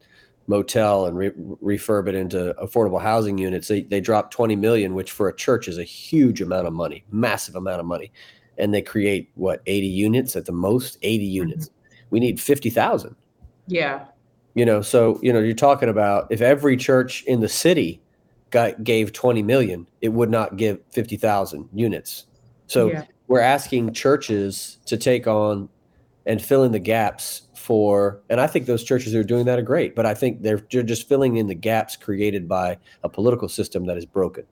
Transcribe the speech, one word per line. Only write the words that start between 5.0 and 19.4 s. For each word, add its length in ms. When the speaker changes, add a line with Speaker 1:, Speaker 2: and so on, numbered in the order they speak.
Speaker 1:
for 160
a 80
church 320
is 100
a 60
huge 560
amount 260
of 60
money, 380
massive 440
amount 260
of 60
money. 240
And 180
they 80
create, 520
what, 320
eighty 200
units 480
at 120
the 60
most? 500
Eighty 260
Speaker 2:
Mm-hmm. 220
Speaker 1:
units. 200
We 80
need 220
fifty 300
thousand. 440
Speaker 2:
Yeah. 400
Speaker 1:
You 120
know, 160
so, 400
you 100
know, 60
you're 160
talking 340
about 420
if 100
every 360
church 480
in 160
the 80
city 520
got, 320
gave 300
twenty 300